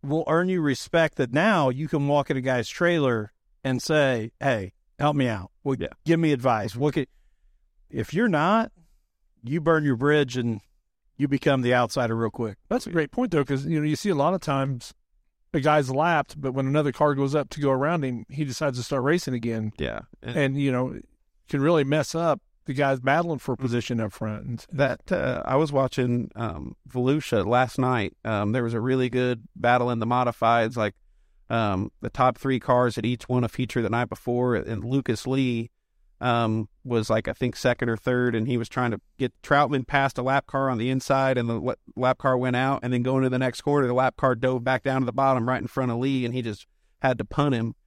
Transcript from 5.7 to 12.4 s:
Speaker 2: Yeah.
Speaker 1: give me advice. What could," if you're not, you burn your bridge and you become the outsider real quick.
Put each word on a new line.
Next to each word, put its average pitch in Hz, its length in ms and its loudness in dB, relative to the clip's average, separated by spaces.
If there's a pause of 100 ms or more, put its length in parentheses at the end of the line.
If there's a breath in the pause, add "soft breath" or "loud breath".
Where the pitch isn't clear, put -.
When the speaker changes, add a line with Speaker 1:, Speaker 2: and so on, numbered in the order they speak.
Speaker 2:
Yeah. - 100 -4 (160)
Speaker 1:
give 165 140 4
me 160 120 4
advice. 117 440 0
What 139 200 0
could," 131 120 -2 (840)
if 117 240 -6
you're 220 140 2
not, 190 440 2 (720)
you 143 180 -4
burn 156 220 4
your 139 120 2
bridge 139 420 2
and 117 240 -2 (560)
you 143 100 0
become 135 340 2
the 120 140 2
outsider 120 400 0
real 113 160 -2
quick. 107 260 -6 (100)